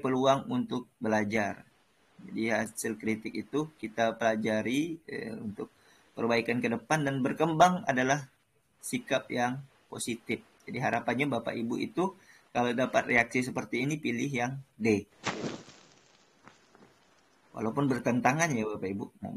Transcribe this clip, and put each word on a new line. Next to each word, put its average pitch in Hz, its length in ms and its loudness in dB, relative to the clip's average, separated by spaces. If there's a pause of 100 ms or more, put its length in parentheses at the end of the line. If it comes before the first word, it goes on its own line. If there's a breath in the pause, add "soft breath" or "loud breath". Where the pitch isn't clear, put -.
peluang 131 480 2
untuk 123 480 -2
belajar. 107 720 0 (500)
Jadi 104 320 -4
hasil 110 480 -2
kritik 110 320 -2
itu 147 480 -4
kita 113 400 0
pelajari, 113 880 0
eh, 117 240 -8
untuk 110 400 -10 (400 soft breath)
perbaikan 117 480 2
ke 120 80 0
depan 131 400 0
dan 135 160 0
berkembang 160 640 4
adalah 135 400 2 (480)
sikap - 560 -4
yang 123 240 0 (320)
positif. 113 560 -6 (240)
Jadi 104 80 -6
harapannya 120 560 0
Bapak 117 240 -4
Ibu 117 240 -4
itu 185 320 -2 (400 soft breath)
kalau 120 240 2
dapat 127 320 2
reaksi 120 320 4
seperti 123 480 -2
ini 156 80 -2
pilih 123 320 -2
yang 131 320 -2 (160)
D. 107 320 2 (2500)
Walaupun 113 320 0
bertentangan 127 640 2
ya 110 160 0
Bapak 101 240 -4
Ibu, 101 120 -4 (200)
mau - 120 -8